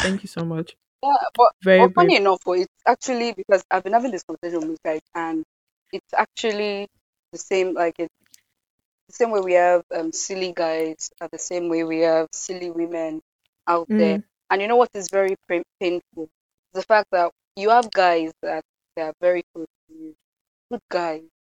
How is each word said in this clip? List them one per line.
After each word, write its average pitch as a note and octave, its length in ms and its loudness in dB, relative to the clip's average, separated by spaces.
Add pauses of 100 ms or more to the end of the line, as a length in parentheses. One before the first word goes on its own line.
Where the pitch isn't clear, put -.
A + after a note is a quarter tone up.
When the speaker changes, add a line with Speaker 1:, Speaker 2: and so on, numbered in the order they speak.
Speaker 1:
Thank F#3+ 220 -2
you F#3+ 40 -14
so E3 180 -8
much. E3 300 -6 (280)
Speaker 2:
Yeah, C#4 100 2 (220)
but, A#3+ 140 6 (120)
Speaker 1:
Very F#3 260 8
Speaker 2:
but F#3 80 4
funny F4 200 6
Speaker 1:
brave. - 20 6
Speaker 2:
enough, F#3+ 280 2
oh, F3+ 80 0
it's F#3 140 0 (180)
actually A#3+ 480 0
because F#3+ 380 0
I've F#3 120 0
been F#3+ 100 -4
having A#3+ 180 2
this F3+ 120 -6
conversation E3 460 -8
with D#3+ 140 -8
guys, D#3 180 -4 (140)
and E3 280 -4 (480)
it's - 220 -12
actually G#3 720 -4 (440)
the E3+ 80 -16
same, F#3 340 -2
like, E3+ 260 -2
it's E3 140 -6 (960)
the - 60 -20
same A#3 180 0
way G3+ 100 0
we F#3 120 0
have, F3 300 6 (120)
um, E3 160 -4
silly F#3 440 -6
guys, D#3+ 560 -4 (100)
are E3 100 -12
the D#3+ 80 -14
same F3 300 -6
way E3 140 0
we D#3+ 160 -4
have D#3+ 340 2
silly F3+ 380 -10
women E3 500 -6 (460)
out E3+ 200 0 (100)
there. G3+ 200 2
Speaker 1:
Mm. G#3 60 -8 (260)
Speaker 2:
And F#3+ 120 0
you G3+ 60 -4
know A#3+ 100 4
what A#3+ 160 4
is G3 160 -10
very G3 260 0 (140)
pain-, E3+ 140 -2 (160)
painful? F3 500 -6 (440)
The F#3 100 -6
fact G#3+ 280 2
that F3 200 2 (240)
you G3+ 140 0
have A#3 220 4
guys E3+ 400 2 (100)
that D#3+ 220 -6 (320)
they E3 80 -6
are D#3 180 -8
very F3+ 220 2 (100)
close D#3+ 140 -10 (220)
to - 60 -20
you. D#3+ 200 -18 (560)
Good A#3+ 180 -6
guys. E3 340 -4 (240)